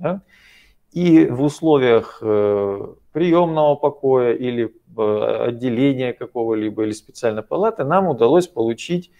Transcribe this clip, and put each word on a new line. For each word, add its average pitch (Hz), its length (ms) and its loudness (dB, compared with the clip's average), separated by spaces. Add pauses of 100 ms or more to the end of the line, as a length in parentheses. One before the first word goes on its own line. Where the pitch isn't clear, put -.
Да? 180 200 -4 (680)
И 165 360 4
в 123 160 -4
условиях, 135 800 2
э, 104 640 0 (260)
приёмного 160 640 2
покоя 131 580 0
или, 120 420 -4 (220)
э, 113 500 0
отделения 127 640 -2
какого-либо, 110 720 -4
или 107 80 -2
специальной 110 500 -6
палаты 175 440 -4
нам 180 240 0
удалось 139 380 2
получить 117 720 -4